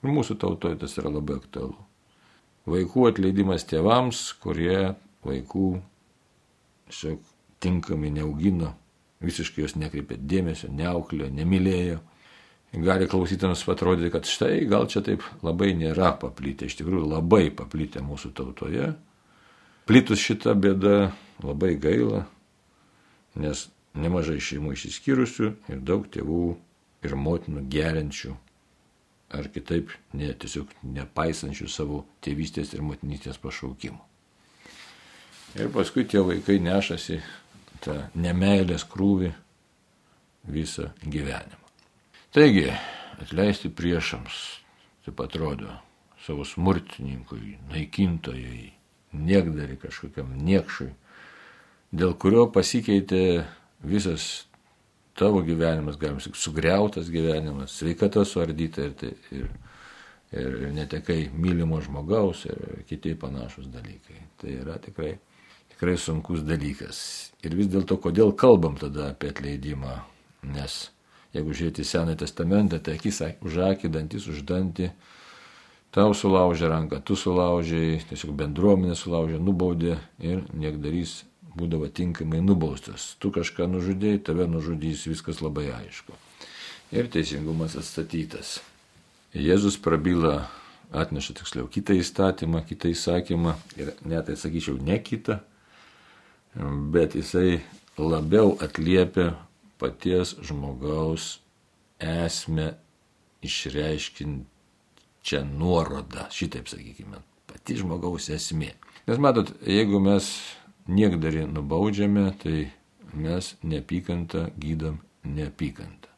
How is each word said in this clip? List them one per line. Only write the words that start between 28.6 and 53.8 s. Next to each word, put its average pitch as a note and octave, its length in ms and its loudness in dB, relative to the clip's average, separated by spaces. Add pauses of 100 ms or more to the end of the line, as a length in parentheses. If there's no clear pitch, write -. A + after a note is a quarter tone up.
ar C#2+ 180 -8
kitaip, - 460 -4 (180)
ne, C#2+ 160 -4
tiesiog C#2 400 -8 (160)
nepaisančių C#2 880 -6
savo D2 320 -6 (160)
tėvystės D2 560 -6
ir D2 80 -6
motinystės C#2+ 560 -8
pašaukimo. C2 640 -12 (1500)
Ir A2 160 -2
paskui - 320 0
tie G2+ 160 4
vaikai F#2+ 400 4
nešasi E2+ 600 0 (560)
tą D2 160 -6 (160)
nemeilės F2+ 720 2
krūvį F#2+ 460 2 (1120)
visą D2+ 540 -6
gyvenimą. D2 720 -8 (640)
Taigi, A2+ 320 10 (500)
atleisti F#2 560 0
priešams, E2 640 -2 (720)
taip C2+ 180 -8
atrodo, C#2 480 -6 (480)
savo C#2+ 240 -8
smurtininkui, C2+ 1120 -2 (140)
naikintojui, C#2 1040 -2 (420)
niekdariui, D2+ 640 2
kažkokiam C#2 560 -10
niekšui, D#2 540 0 (1040)
dėl F2+ 280 2
kurio A2+ 320 8
pasikeitė G2 680 4 (580)